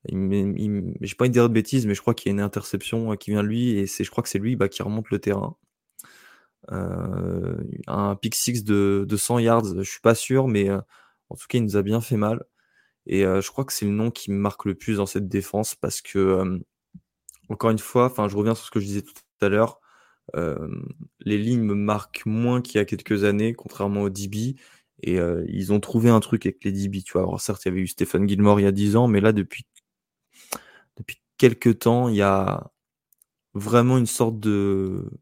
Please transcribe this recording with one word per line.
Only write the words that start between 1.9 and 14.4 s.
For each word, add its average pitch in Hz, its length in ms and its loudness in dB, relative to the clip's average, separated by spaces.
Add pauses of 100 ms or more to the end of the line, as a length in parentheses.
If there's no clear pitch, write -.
je 95 60 -6
crois 120 120 0
qu'il - 160 -4
y 101 40 0
a - 20 0
une 101 60 -2
interception, 104 720 -4
euh, - 20 -2
qui - 160 -10
vient 104 140 2
de - 20 0
lui, 117 240 0
et 101 160 0
c'est, - 160 -8
je - 80 -4
crois - 140 -4
que - 40 -8
c'est - 120 -2
lui, 117 160 -2
bah, 98 120 2
qui - 140 -8
remonte 107 280 -4
le 104 100 0
terrain. 98 360 -4 (1160)
Euh, 90 840 -4 (300)
un 101 300 -2
pick 107 180 -6
six 120 300 -2
de, 101 440 2
de 107 80 0
cent 120 220 0
yards, 113 380 2
je 95 120 -4
suis - 120 -14
pas 113 160 6
sûr, 131 320 2
mais, 101 200 2
euh, 98 120 0 (480)
en - 80 -14
tout - 120 -20
cas, 127 100 0
il 117 40 2
nous 104 140 0
a 101 60 4
bien 107 180 0
fait 113 160 -2
mal. 107 260 0 (640)
Et, 95 180 2
euh, 95 160 2
je - 120 -8
crois 139 120 -4
que 135 80 -8
c'est - 120 -4
le 101 80 0
nom 110 180 0
qui - 220 -8
me 98 60 0
marque 101 260 -2